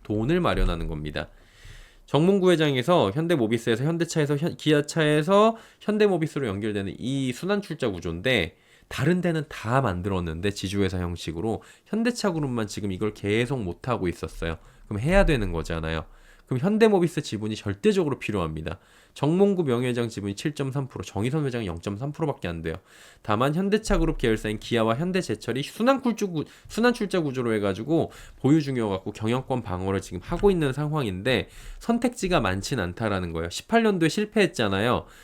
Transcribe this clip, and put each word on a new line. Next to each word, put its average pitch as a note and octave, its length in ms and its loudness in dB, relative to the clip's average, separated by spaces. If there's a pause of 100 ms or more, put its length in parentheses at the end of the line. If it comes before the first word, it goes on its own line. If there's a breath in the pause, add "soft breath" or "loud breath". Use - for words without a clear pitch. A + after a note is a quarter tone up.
돈을 A#2 360 0
마련하는 F#2 480 2
겁니다. D2+ 400 -6 (800 soft breath)
정몽구 F3+ 460 4
회장에서 D3 600 4
현대모비스에서 A#2+ 720 0
현대차에서 D#3+ 540 0
현-, D#3+ 180 -4
기아차에서 D#3 1000 4 (240 loud breath)
현대모비스로 F3+ 640 2
연결되는 G2+ 500 -2
이 C3 360 -2
순환 G3 280 -2
출자 D3 280 -4
구조인데 F2 640 -2 (320 soft breath)
다른 E3 320 0
데는 E3 300 0
다 B2 320 -2
만들었는데 F2+ 680 -2
지주회사 F#2+ 480 -2
형식으로 F2 640 -4 (240 loud breath)
현대차 A3+ 460 -2
그룹만 B2+ 360 -2
지금 G2+ 260 -6
이걸 G#2+ 200 -2
계속 A#2+ 480 -2
못하고 A2+ 460 -4
있었어요. E2 500 -6 (300 soft breath)
그럼 G2+ 140 -6
해야 F3+ 240 6
되는 A#2 260 2
거잖아요. D#2+ 540 -4 (400 soft breath)
그럼 B2+ 160 -4
현대모비스 G3+ 600 4
지분이 G#2+ 340 -6
절대적으로 D3+ 640 0
필요합니다. D#2+ 600 -4 (340 soft breath)
정몽구 F3+ 520 2
명예회장 A#2+ 440 0
지분이 G2+ 260 -4
칠 D3 200 -4
점 C3+ 160 -4
삼 C3+ 160 -4
프로, G2+ 160 -10
정의선 C3 420 -2
회장이 A#2+ 220 -4
영 E2+ 120 -6
점 G2+ 180 -6
삼 C#3 140 -6
프로밖에 D3 360 -4
안 E2 160 -6
돼요. D#2+ 100 -4 (480 loud breath)
다만 A#2+ 320 2
현대차 G3 460 2
그룹 D#3+ 180 0
계열사인 A2 400 0
기아와 A2+ 380 2
현대제철이 D3 680 -2
순환 B3 400 0
굴주 G#3 280 0
구-, D#3+ 160 -4 (220 loud breath)
순환 A#3+ 260 2
출자 F#3+ 260 -2
구조로 B2+ 340 0
해가지고 G#2+ 580 0 (260 loud breath)
보유 D3+ 260 4
중이어갖고 A2+ 480 -2
경영권 B2 500 -2
방어를 F#2+ 400 -2
지금 F2 220 -10
하고 F3 260 2
있는 D#3 240 2
상황인데 B2+ 760 -2 (280 loud breath)
선택지가 A#3 640 0
많진 G2 400 0
않다라는 F2+ 520 -2
거예요. E2 200 -4
십팔 - 320 0
년도에 F#3 260 2
실패했잖아요. A#2 960 2 (180 loud breath)